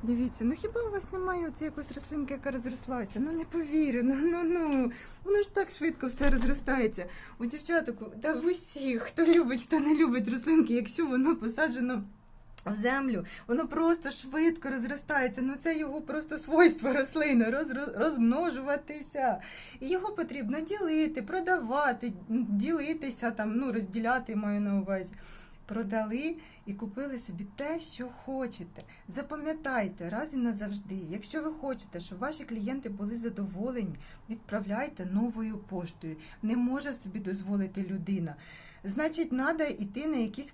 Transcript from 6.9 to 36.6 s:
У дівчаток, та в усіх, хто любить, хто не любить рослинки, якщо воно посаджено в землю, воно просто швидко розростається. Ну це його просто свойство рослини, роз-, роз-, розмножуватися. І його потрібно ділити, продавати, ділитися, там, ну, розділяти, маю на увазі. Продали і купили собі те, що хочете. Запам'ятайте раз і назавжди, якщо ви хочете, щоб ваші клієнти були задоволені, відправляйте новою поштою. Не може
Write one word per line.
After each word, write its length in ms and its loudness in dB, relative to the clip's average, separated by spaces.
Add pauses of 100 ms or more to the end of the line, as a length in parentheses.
У 60 -2
дівчаток, 760 -2
та 120 2
в 120 0
усіх, 560 0
хто 240 2
любить, 360 6
хто 180 4
не 160 6
любить 320 4
рослинки, 460 4
якщо 320 0
воно 300 4
посаджено 680 0 (600)
в 100 -2
землю, 500 2 (220)
воно 200 2
просто 440 2
швидко 580 2
розростається. 720 0
Ну 180 0
це 180 2
його 240 -4
просто 380 -4
свойство 540 6
рослини, 520 6
роз-, 280 0
роз-, 240 -4
розмножуватися. 1400 2 (380)
І 100 -6
його 220 0
потрібно 480 -2
ділити, 600 0
продавати, 920 0 (160)
ділитися, 1000 0
там, 260 -2
ну, 140 0
розділяти, 640 -2
маю 260 0
на 180 2
увазі. 340 -2 (520)
Продали 680 -2 (300)
і 80 -6
купили 460 -6
собі 260 -10 (100)
те, 240 -4
що 280 -10 (180)
хочете. 560 -6 (260)
Запам'ятайте 1000 -4
раз 240 -4
і 40 -2
назавжди, 580 -2 (140)
якщо 340 -4
ви 100 -2
хочете, 460 -6
щоб 200 -12
ваші 240 -6
клієнти 460 -4
були 280 -4
задоволені, 800 -4 (340)
відправляйте 760 -4
новою 520 -2
поштою. 580 -8 (260)
Не 140 2
може 380 0